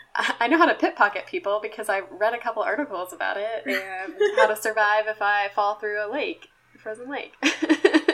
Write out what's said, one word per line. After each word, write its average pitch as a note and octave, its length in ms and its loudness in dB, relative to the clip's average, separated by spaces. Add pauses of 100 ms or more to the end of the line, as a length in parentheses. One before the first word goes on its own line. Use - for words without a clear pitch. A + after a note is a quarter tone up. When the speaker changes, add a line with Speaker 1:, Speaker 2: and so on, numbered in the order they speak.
(140)
Speaker 1:
I, - 260 -2
I A#3 80 2
know D#4 100 4
how E4+ 80 8
to A#3+ 80 4
pickpocket A3 520 2
people G3 360 -2
because G#3+ 260 -6
I G3 120 0
read G#3 340 0
a A#3+ 40 -4
couple A3 240 -4
articles G3 520 -4
about F#3+ 240 -4
it, A3 260 -6
and F#3+ 480 -6 (140)
Speaker 2:
<laughs> G#4 100 -4
Speaker 1:
how B4+ 100 6
to G#3+ 100 -2
survive G#3+ 500 2
if G#3+ 160 -6
I G3+ 320 0
fall G#3 220 0
through G#3 300 -6
a G#3 60 -8
lake, A#3+ 360 -6 (260)
a - 40 -20
frozen A#3+ 320 -12
lake. C#4 220 -10 (100)
<laughs> - 720 4